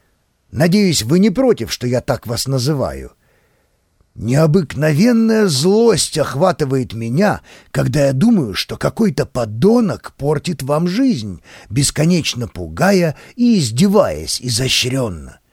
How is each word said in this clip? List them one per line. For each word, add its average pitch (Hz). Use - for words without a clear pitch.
Надеюсь, 170
вы 147
не 214
против, 202
что -
я 120
так -
вас 117
называю? 120
Необыкновенная 165
злость 185
охватывает 135
меня, 117
когда 139
я 135
думаю, 147
что -
какой-то 165
подонок 127
портит 143
вам 151
жизнь, 175
бесконечно 139
пугая 151
и 240
издеваясь 123
изощрённо. 120